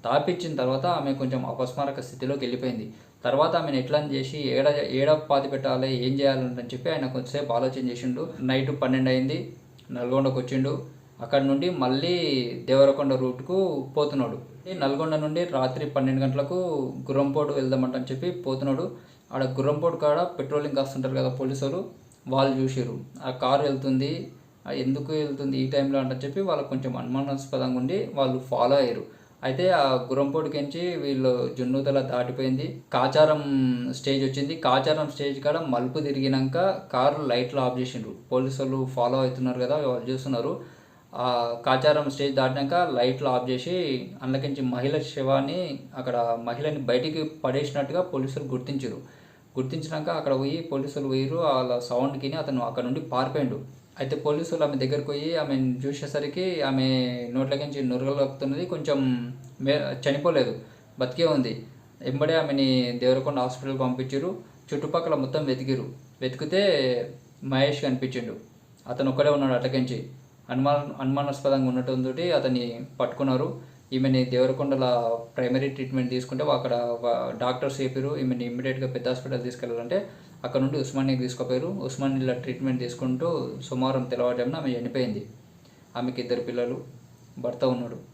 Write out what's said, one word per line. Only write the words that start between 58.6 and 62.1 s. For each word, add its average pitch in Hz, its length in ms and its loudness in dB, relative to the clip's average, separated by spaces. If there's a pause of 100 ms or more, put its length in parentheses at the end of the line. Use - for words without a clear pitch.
కొంచెం 135 640 0 (280)
మే-, 139 500 0
చనిపోలేదు, 139 480 2 (400)
బతికే 131 280 0
ఉంది. 131 400 2 (360)
ఎంబడే 139 340 2